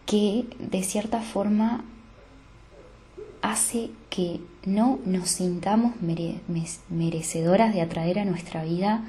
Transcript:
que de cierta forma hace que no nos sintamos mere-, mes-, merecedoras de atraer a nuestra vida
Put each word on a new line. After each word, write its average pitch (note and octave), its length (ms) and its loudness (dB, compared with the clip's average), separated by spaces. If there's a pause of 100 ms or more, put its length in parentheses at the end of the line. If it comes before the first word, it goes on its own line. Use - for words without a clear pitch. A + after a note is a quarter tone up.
que G#3 400 2 (140)
de - 240 -2
cierta G#3+ 380 -2
forma G#3+ 640 0 (1600)
hace A3 480 -2 (200)
que E3+ 320 -2 (240)
no G#3+ 400 4
nos F#3 240 0
sintamos F#3+ 720 2
mere-, E3 480 -2
mes-, E3 400 -4
merecedoras E3 840 2
de F3+ 80 2
atraer E3+ 380 0
a G3+ 60 0
nuestra E3+ 400 -4
vida G3 440 0